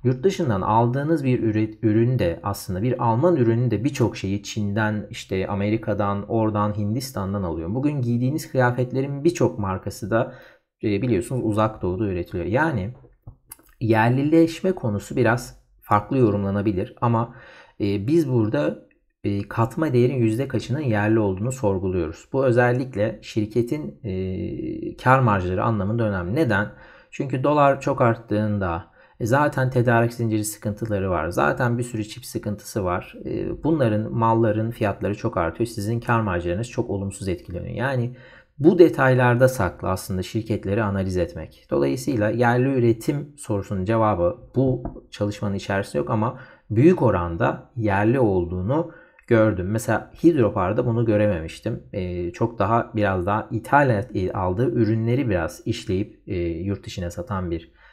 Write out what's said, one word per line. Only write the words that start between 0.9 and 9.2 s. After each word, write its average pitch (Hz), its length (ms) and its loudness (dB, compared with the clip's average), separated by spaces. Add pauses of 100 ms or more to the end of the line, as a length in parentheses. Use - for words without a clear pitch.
bir 127 180 2
üret-, 107 400 0
ürün 117 360 4
de 85 240 0
aslında, 98 400 -4
bir 123 220 0
Alman 135 320 4
ürünü 117 340 2
de 135 140 -2
birçok 120 320 0
şeyi 101 260 -4
Çin'den, 107 680 -2
işte - 360 -4
Amerika'dan, 101 840 -2
oradan, 104 460 0
Hindistan'dan 101 680 -4
alıyor. 82 320 -4
Bugün 143 280 -2
giydiğiniz 120 500 -2
kıyafetlerin 131 720 -2